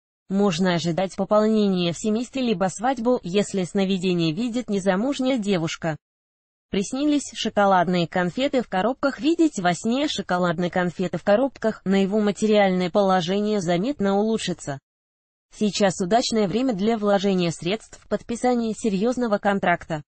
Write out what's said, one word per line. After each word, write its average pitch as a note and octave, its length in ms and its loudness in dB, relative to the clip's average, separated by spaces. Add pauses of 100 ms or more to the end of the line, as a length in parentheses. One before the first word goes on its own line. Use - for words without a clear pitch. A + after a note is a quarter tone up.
(280)
Можно F#3+ 460 2
ожидать E3+ 420 -2
пополнения G3+ 760 2
в D#3+ 60 -10
семействе A#3 440 -4
либо G3 260 0
свадьбу, B3 560 -2
если F#3+ 400 -2
сновидение F3+ 680 0
видит A3+ 380 -4
незамужняя G#3+ 680 0
девушка. E3+ 600 -2 (760)
Приснились C#4 640 -2
шоколадные F#3 720 2
конфеты A#3 560 -2
в - 60 -14
коробках. A3+ 500 -2
Видеть D#4 400 2
во F3 160 2
сне B3 320 -2
шоколадные F3+ 640 -2
конфеты F3+ 480 -2
в - 60 -12
коробках. A3+ 600 0
Наяву G3 360 2
материальное G3+ 680 2
положение G3 720 0
заметно G3 560 0
улучшится. G3+ 640 -4 (760)
Сейчас G3+ 460 0
удачное G#3+ 480 0
время B3 240 0
для G#3 240 0
вложения G3 540 2
средств - 520 -6
в - 60 -20
подписание A#3 680 -2
серьёзного A3+ 600 0
контракта. F#3 720 0